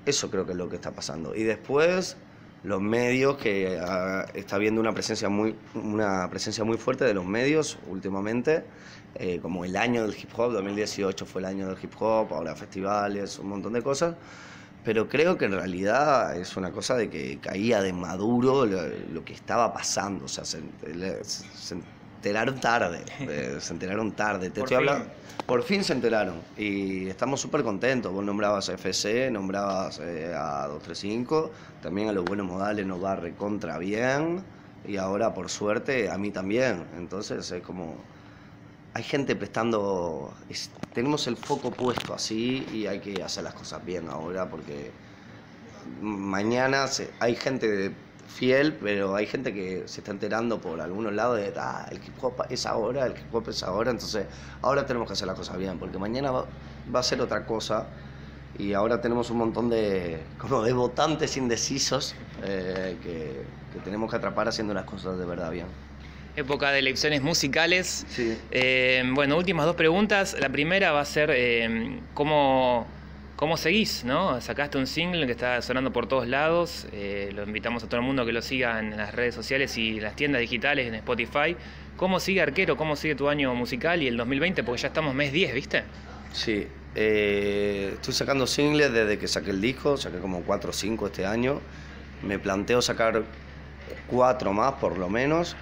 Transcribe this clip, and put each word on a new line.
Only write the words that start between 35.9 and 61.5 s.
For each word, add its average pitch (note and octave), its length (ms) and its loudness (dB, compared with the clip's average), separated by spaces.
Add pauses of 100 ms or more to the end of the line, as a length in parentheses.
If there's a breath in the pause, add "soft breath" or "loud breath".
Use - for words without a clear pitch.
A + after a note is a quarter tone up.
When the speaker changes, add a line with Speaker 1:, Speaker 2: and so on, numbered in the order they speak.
Speaker 1:
a E2+ 60 -2
mí G2+ 140 -2
también. G2 540 0 (120)
Entonces, F#2 540 -6
es F2+ 120 -6
como, E2 340 -10 (960 loud breath)
hay A2+ 80 -2
gente C3+ 320 0
prestando, G2 1000 0 (160)
es-, - 220 -10 (240)
tenemos C#3+ 320 0
el A#2 100 -2
foco B2+ 360 -4
puesto A#2 420 -2
así B2 580 -2
y G#2+ 140 -4
hay G2 140 -4
que G2 200 -6
hacer E2 220 -6
las D#2 120 -8
cosas D#2 300 -12
bien E2+ 240 -6
ahora E2 400 -4
porque D2 440 -10 (1080 loud breath)
mañana G#2+ 840 2
se-, - 320 -4
hay A#2 160 4
gente G#2+ 560 0 (380)
fiel, C3+ 520 4
pero G2 340 0
hay G#2+ 120 2
gente B2+ 260 -4
que F#2 320 -4
se - 160 -10
está - 100 -10
enterando G#2+ 480 0
por E2+ 220 -6
algunos G2+ 320 -4
lados A2+ 240 2
de, G2+ 180 -2
"Ah, C2 360 -4
el - 80 -8
hip - 240 -14
hop - 260 -2
es B2+ 160 -4
ahora, A#2 400 0
el A2 80 0
hip - 220 -10
hop A2+ 160 0
es - 120 -4
ahora", G#2+ 280 0
entonces G2 340 -2 (380 loud breath)
ahora C3+ 240 2
tenemos A#2+ 200 -2
que G2+ 60 -6
hacer G2 140 -2
las F#2 100 -4
cosas F2+ 220 -8
bien, F#2 200 -4
porque F#2+ 200 -8
mañana B2 320 -2
va, B2+ 160 0 (480 loud breath)
va B2+ 60 6
a - 20 0
ser B2+ 180 0
otra G#2+ 240 0
cosa A2 440 -2 (720 loud breath)
y G2+ 140 -2
ahora A2+ 300 4
tenemos A#2+ 280 2
un A#2 60 0
montón A2+ 320 2
de, F#2+ 500 2 (200)
como B2+ 240 0
de A#2+ 100 4
votantes C#3+ 640 2
indecisos, C3 800 0 (280)